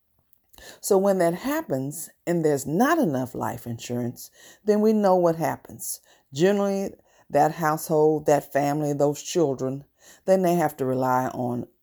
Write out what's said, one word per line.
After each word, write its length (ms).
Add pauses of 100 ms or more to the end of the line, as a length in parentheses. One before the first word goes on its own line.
(800)
So 160
when 220
that 160
happens 760 (160)
and 200
there's 220
not 300
enough 380
life 320
insurance, 640 (340)
then 160
we 120
know 240
what 180
happens. 640 (320)
Generally, 600 (360)
that 220
household, 760
that 260
family, 400
those 320
children, 600 (400)
then 180
they 120
have 220
to 80
rely 440
on 380 (160)